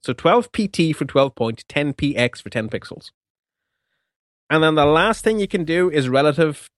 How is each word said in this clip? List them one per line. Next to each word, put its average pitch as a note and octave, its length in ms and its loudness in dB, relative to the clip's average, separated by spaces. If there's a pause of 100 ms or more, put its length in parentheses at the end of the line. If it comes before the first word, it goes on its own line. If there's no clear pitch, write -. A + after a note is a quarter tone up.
So B2+ 100 -4
twelve G#3+ 380 2
P G#3 160 -2
T D#3+ 260 0
for D3+ 120 -6
twelve C3+ 280 2
point, A2+ 340 -6
ten D3 260 -2
P C#3+ 220 -2
X A#2+ 240 -2
for - 120 -14
ten A2 180 -4
pixels. - 400 -10 (1400)
And D#3 140 2
then D#3 140 4
the D3+ 100 4
last E3+ 380 2
thing A3 160 0
you G3 80 -2
can F#3 160 -2
do F3 260 0
is D3 180 0
relative D3 720 0